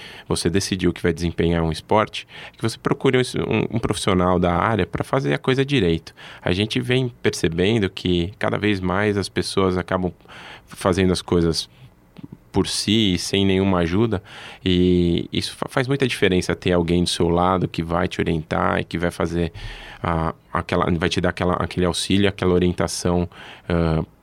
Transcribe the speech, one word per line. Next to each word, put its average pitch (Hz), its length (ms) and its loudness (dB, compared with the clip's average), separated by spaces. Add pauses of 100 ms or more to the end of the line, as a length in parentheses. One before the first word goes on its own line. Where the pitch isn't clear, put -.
(280)
você - 200 0
decidiu 87 440 0
que - 100 -8
vai 87 100 2
desempenhar 85 520 0
um 80 80 0
esporte, - 520 -2 (320)
que - 60 -20
você 113 160 -4
procure - 400 0
um, - 20 2
um, - 560 -2
um - 40 0
profissional 90 580 2
da 90 160 2
área 95 320 0
pra - 160 -4
fazer 143 320 -2
a 143 40 -2
coisa 135 260 0
direito. 95 500 0 (260)
A 90 120 0
gente 104 280 0
vem 123 400 0
percebendo 95 680 0
que 90 480 0
cada 107 200 -2
vez 101 220 0
mais 101 360 0
as 95 120 -2
pessoas 92 480 0
acabam 90 360 -2 (540)
fazendo 92 460 2
as 85 80 0
coisas 85 480 0 (840)
por 95 160 0
si, 104 520 0
sem 98 260 0
nenhuma 95 360 2
ajuda, 98 420 0 (420)
e 90 640 4
isso - 240 -6
fa-, - 140 -6
faz 131 180 -2
muita 135 220 0
diferença 90 480 2
ter 92 160 0
alguém 87 320 2
do 82 40 -2
seu 85 200 0
lado 90 400 2
que - 140 -6
vai 85 260 0
te - 120 -6
orientar 90 600 0
e - 40 -2
que - 120 -8
vai 85 140 0
fazer 85 420 -2 (500)
a, 82 320 -2 (160)
aquela, 87 420 0
vai 87 180 0
te 95 100 -4
dar 90 80 2
aquela, 90 260 0
aquele 90 300 -2
auxílio, 95 420 0
aquela 92 280 0
orientação, 90 720 0 (400)
ah, 82 340 0 (200)